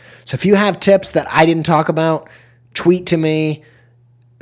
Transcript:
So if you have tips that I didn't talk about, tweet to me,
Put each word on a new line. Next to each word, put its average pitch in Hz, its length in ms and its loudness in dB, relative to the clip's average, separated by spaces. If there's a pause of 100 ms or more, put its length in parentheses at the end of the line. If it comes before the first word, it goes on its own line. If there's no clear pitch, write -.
(260)
So - 100 -10
if 131 100 -4
you 202 80 2
have 196 260 2
tips 196 340 2
that 151 180 -2
I 160 160 4
didn't 165 180 0
talk 160 240 2
about, 160 400 -2 (460)
tweet 180 320 0
to 175 100 0
me, 156 460 -2 (800)